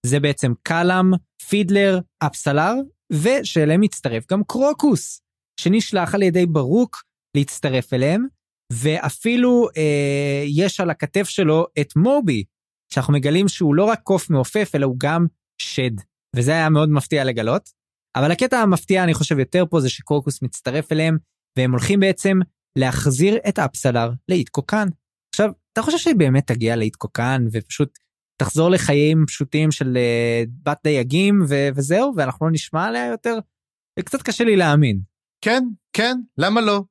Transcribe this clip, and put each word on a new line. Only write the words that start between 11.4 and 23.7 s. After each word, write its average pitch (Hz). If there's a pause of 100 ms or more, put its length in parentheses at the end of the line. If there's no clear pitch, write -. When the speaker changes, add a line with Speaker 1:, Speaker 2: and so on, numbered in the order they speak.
Speaker 1:
את 143
מובי, 185 (480)
שאנחנו 139
מגלים 147
שהוא 151
לא 180
רק 220
קוף -
מעופף, 165
אלא 139
הוא 127
גם 165 (340)
שד, 127 (460)
וזה 123
היה 160
מאוד 156
מפתיע 147
לגלות. 120 (460)
אבל 139
הקטע 254
המפתיע, 185
אני 160
חושב, -
יותר 175
פה 165
זה 131
שקרוקוס -
מצטרף 131
אליהם, 160 (400)
והם 127
הולכים 190
בעצם 190 (400)
להחזיר 131 (100)
את -
אפסלר 120 (180)